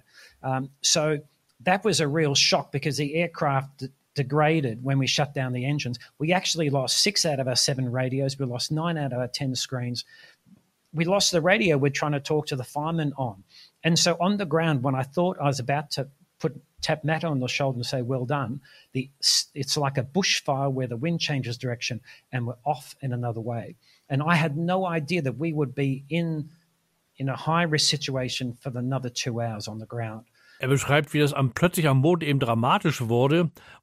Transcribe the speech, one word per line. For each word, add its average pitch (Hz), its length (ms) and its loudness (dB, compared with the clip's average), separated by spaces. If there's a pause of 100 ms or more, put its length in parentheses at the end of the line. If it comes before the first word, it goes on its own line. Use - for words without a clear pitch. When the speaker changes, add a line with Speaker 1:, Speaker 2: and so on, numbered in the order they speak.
(400)
Speaker 1:
Um, 131 300 -4 (120)
so 151 360 2 (460)
that 190 200 2
was 180 140 2
a 160 80 2
real 143 300 2
shock - 340 2
because 139 280 -2
the 143 180 -2
aircraft 151 640 0
d-, 131 100 -8 (260)
degraded 139 720 2
when 135 160 2
we 127 80 2
shut 143 260 0
down 127 180 -2
the 123 140 -2
engines. 139 320 -2 (200)
We 160 140 0
actually 165 380 0
lost 135 320 2
six - 240 2
out 139 140 0
of 127 80 0
our 123 80 0
seven 127 340 0
radios. 131 480 -2
We 135 80 -2
lost 120 240 -6
nine 160 280 -2
out 139 140 -4
of 123 60 -4
our 123 80 -2
ten 131 300 -4
screens. 123 480 -6 (880)
We 160 120 0
lost 196 280 2
the 165 100 2
radio 185 340 4
we're 139 140 4
trying 147 220 -2
to 143 80 0
talk 151 260 -2
to 147 100 -4
the 123 80 -6
firemen 151 520 -2
on. 107 260 -4 (400)
And 165 160 4
so 170 200 2
on 196 200 2
the 180 80 -2
ground, 151 360 2
when 135 120 0
I 131 80 0
thought 175 360 0
I 143 60 -4
was 139 160 2
about 143 320 -2
to - 160 -6 (320)
put, - 200 -4 (200)
tap 151 240 -2
Matt 156 180 0
on 151 160 0
the 123 100 -2
shoulder 135 280 0
and 120 100 -4
say, 131 160 -2
"Well 127 220 -2
done," 139 380 -4 (320)
the, 131 160 -4 (100)
s-, - 340 2
it's 139 220 -4
like 139 220 0
a 123 40 0
bushfire 139 720 0
where 127 160 -2
the 120 80 -4
wind 160 240 -2
changes 123 380 -2
direction 120 420 -4 (320)
and 123 140 -2
we're 120 180 -6
off 147 380 -4
in 127 100 -4
another 120 300 -4
way. 117 340 -8 (320)
And 143 140 0
I 170 140 4
had 147 200 2
no 180 300 0
idea 165 360 0
that 123 160 -2
we 165 140 -2
would 143 220 -2
be 139 340 -2
in, 160 420 -2 (640)
in 135 120 -4
a 127 80 -2
high-risk 160 520 2
situation 127 640 -4
for 123 220 -8
another 127 340 -2
two 117 300 -4
hours 110 280 -6
on 110 100 -10
the 110 80 -12
ground. 113 380 -8 (340)
Speaker 2:
Er 131 100 -2
beschreibt, 139 440 2
wie 147 60 2
das 147 160 4
am, 135 180 0
plötzlich 170 340 2
am 135 140 6
Boden 165 240 4
eben 139 160 2
dramatisch 127 600 2
wurde 139 480 4 (320)